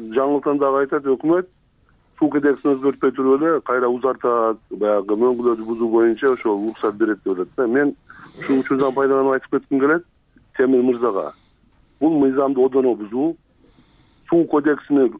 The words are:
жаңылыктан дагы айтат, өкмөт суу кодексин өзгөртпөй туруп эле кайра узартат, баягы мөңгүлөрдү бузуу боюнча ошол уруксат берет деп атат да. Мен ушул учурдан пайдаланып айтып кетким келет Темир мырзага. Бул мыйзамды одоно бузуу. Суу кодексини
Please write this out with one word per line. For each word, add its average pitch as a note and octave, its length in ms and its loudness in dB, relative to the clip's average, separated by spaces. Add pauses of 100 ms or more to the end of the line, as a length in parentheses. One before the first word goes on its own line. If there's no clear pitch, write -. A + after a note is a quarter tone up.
(160)
жаңылыктан C#3+ 440 0
дагы C#3 260 2
айтат, C#3 200 -4
өкмөт D#3+ 420 0 (720)
суу D3+ 100 2
кодексин C#3+ 460 0
өзгөртпөй C3+ 360 0
туруп C3+ 300 2
эле D#3+ 200 0
кайра B2 280 -2
узартат, A#2+ 680 -2 (120)
баягы G#2 460 -2
мөңгүлөрдү A#2+ 500 0
бузуу A#2 240 -4
боюнча A#2 420 2
ошол A2+ 340 -2
уруксат A2 300 -4
берет G#2+ 280 -2
деп F#2+ 100 -4
атат F2+ 140 -6 (100)
да. C3 100 0
Мен C#3+ 280 0 (440)
ушул C3+ 200 -2
учурдан C3 340 -2
пайдаланып C3+ 400 0
айтып - 260 -6
кетким C3+ 200 -4
келет D#3 240 2 (540)
Темир B2+ 240 2
мырзага. A#2 520 -2 (680)
Бул D#3+ 180 2
мыйзамды C3+ 460 2
одоно C3 300 2
бузуу. A#2+ 400 -4 (920)
Суу E3+ 180 2
кодексини C#3+ 640 2 (100)